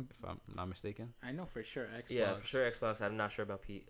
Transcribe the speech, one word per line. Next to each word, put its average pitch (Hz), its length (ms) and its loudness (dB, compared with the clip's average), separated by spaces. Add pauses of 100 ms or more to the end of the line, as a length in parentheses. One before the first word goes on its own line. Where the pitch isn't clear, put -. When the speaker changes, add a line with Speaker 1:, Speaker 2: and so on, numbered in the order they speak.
Speaker 1:
Mm. 127 80 -8
Speaker 2:
if - 160 -10
I'm 90 140 -6 (140)
not 90 120 -2
mistaken. 104 540 -4
Speaker 1:
I 123 100 -4
know 170 140 -2
for 123 180 -4
sure 123 220 -2
Xbox. 113 260 -8
Speaker 3:
Yeah, 107 280 6
for 101 80 -6
sure 131 240 6
Xbox. 110 300 2
I'm 104 140 2
not 104 160 2
sure - 120 0
about 101 180 -2
P-, 101 280 -8